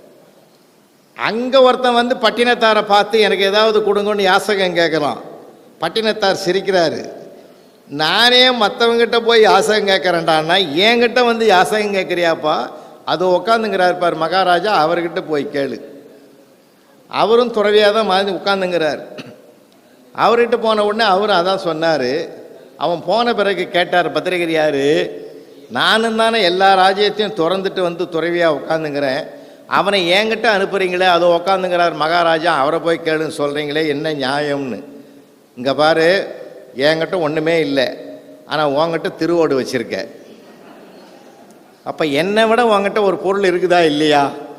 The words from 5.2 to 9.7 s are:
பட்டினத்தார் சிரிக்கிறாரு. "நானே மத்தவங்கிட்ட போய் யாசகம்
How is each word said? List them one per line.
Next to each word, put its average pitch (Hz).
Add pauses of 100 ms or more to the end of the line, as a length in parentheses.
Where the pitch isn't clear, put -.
பட்டினத்தார் 202
சிரிக்கிறாரு. 175 (800)
"நானே 220
மத்தவங்கிட்ட 233
போய் 226
யாசகம் 196